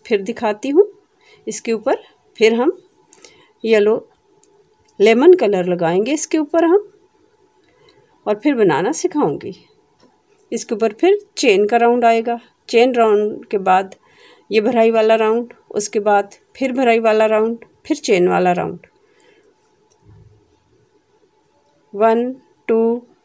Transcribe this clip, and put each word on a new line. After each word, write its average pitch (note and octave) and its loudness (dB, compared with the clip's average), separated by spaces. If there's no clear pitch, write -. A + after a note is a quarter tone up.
फिर G#3 -2
दिखाती A3 -6
हूँ। F4+ 2
इसके A3+ -6
ऊपर A#3+ -4
फिर A3+ 4
हम B3+ -2
येलो A3 2
लेमन A#3 4
कलर G3+ -2
लगाएंगे F3+ -2
इसके D#4 -4
ऊपर E4 -2
हम, F#4 0
और G#3+ -2
फिर C#4 -2
बनाना F#3+ 2
सिखाऊंगी। G#3 -4
इसके A#3 -8
ऊपर G#3+ -2
फिर F#4 2
chain G#3 2
का A#3+ 0
round A#3 2
आएगा, A3+ 0
Chain B3 2
round G#3+ 0
के - -6
बाद F#3+ -2
ये G#3+ 0
भराई A3+ 2
वाला A3 2
round, A3+ -2
उसके - -6
बाद G3+ -2
फिर C4 -4
भराई A#3+ 2
वाला A3 2
round, A3 -2
फिर - -4
chain F#3 2
वाला F3+ 0
round। F3 -8
वन, A3+ 0
टू, A3+ 0